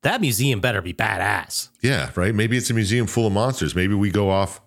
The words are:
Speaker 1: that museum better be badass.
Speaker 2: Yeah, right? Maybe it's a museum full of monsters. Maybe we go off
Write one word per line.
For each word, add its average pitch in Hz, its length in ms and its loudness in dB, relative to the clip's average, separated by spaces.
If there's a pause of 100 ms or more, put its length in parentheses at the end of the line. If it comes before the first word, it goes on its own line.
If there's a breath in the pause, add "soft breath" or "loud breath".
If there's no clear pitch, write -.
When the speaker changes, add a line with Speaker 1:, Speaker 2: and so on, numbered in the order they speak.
Speaker 1:
that 220 180 0
museum 123 400 0
better 107 200 0
be 87 120 -8
badass. 101 760 -2 (120)
Speaker 2:
Yeah, 113 340 0
right? 92 200 0
Maybe 113 220 0
it's 120 120 -2
a 123 60 0
museum 113 320 2
full 117 200 0
of 98 60 0
monsters. 101 420 0
Maybe 92 200 2
we 101 160 2
go 101 180 2
off 95 380 0